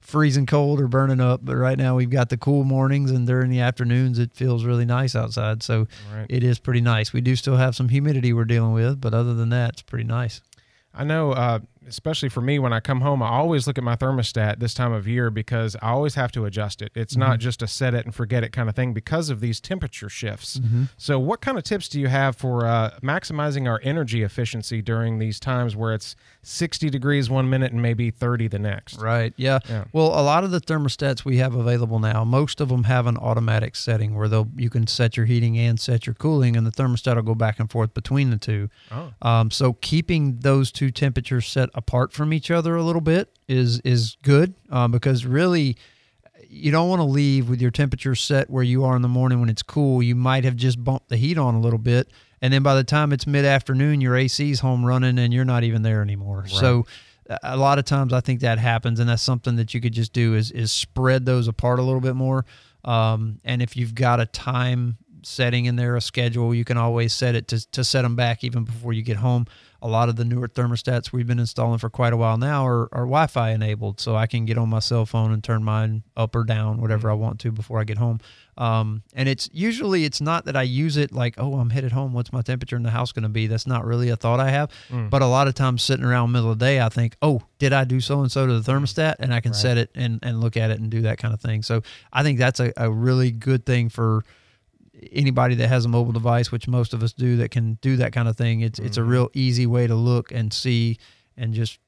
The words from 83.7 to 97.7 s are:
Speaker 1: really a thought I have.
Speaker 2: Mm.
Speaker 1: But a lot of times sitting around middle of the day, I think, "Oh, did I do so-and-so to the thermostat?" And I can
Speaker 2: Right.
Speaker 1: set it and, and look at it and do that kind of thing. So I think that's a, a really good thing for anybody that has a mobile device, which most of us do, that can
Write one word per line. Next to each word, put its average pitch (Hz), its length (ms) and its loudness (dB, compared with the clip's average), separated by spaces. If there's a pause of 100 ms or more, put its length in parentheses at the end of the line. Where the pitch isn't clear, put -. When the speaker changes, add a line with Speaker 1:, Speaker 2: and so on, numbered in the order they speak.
Speaker 1:
really 120 240 0
a 113 60 0
thought 117 240 0
I 135 100 2
have. 143 220 0 (180)
Speaker 2:
Mm. 117 220 -4
Speaker 1:
But 139 100 4
a 135 60 4
lot 131 200 4
of 131 80 0
times 127 280 0
sitting 127 220 0
around 123 260 2
middle 117 200 2
of 110 60 0
the 120 80 2
day, 135 140 4
I 117 100 4
think, 117 320 -2
"Oh, 147 200 2 (180)
did 139 140 2
I 139 100 4
do 127 160 0
so-and-so 135 480 0
to 120 120 2
the 113 120 -2
thermostat?" 147 480 0
And 127 140 -2
I 117 80 0
can 117 100 -2
Speaker 2:
Right. 107 100 -2
Speaker 1:
set 123 160 2
it 117 160 -2
and, 117 300 -4
and 117 180 -4
look 113 160 0
at 110 140 0
it 107 80 -2
and 110 100 -4
do 113 120 -2
that 110 180 0
kind 110 160 -2
of 107 60 -8
thing. 110 220 -2
So 113 200 -2 (300)
I 131 100 2
think 143 160 2
that's 127 200 2
a, 123 180 0
a 113 120 0
really 127 420 2
good 123 340 -2
thing 120 240 0
for 110 340 0 (880)
anybody 127 420 2
that 120 140 2
has 123 180 4
a - 20 0
mobile 120 240 2
device, 117 400 0
which 117 160 -4
most 123 240 0
of 113 120 -4
us 113 100 -2
do, 123 240 2
that 117 140 0
can 113 300 0